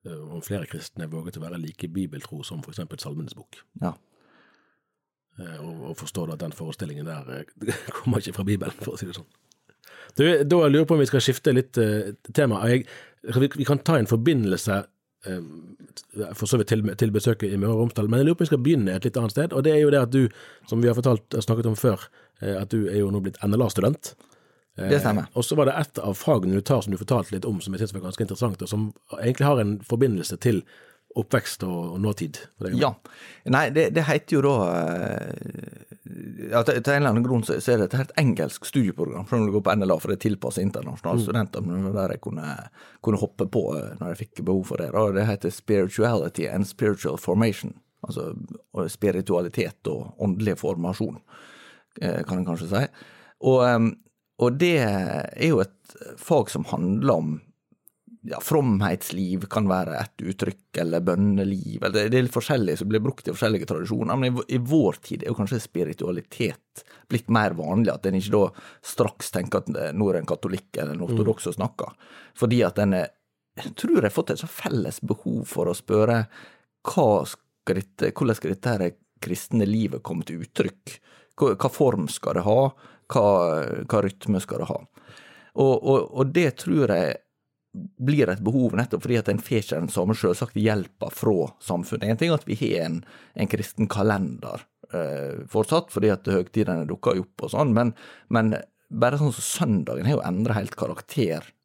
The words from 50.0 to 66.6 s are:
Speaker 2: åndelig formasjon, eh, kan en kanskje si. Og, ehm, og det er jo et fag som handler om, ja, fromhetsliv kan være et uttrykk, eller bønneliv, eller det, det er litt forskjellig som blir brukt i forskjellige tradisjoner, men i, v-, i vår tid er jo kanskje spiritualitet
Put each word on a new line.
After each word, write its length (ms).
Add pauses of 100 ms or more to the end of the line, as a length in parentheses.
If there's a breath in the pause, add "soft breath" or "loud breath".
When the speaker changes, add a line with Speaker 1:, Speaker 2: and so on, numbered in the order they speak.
Speaker 2:
åndelig 480
formasjon, 560 (800 loud breath)
eh, 240
kan 160
en 80
kanskje 240
si. 100 (600 loud breath)
Og, 240
ehm, 220 (500)
og 160
det 240
er 640
jo 140
et 360 (200)
fag 320
som 160
handler 480
om, 200 (880)
ja, 160
fromhetsliv 1120
kan 160
være 320
et 240
uttrykk, 560
eller 240
bønneliv, 800
eller 80
det, 200
det 60
er 80
litt 100
forskjellig 440
som 80
blir 160
brukt 240
i 60
forskjellige 340
tradisjoner, 480
men 140
i, 80
v-, 80 (100)
i 80
vår 400
tid 220
er 80
jo 20
kanskje 240
spiritualitet 1300 (260 soft breath)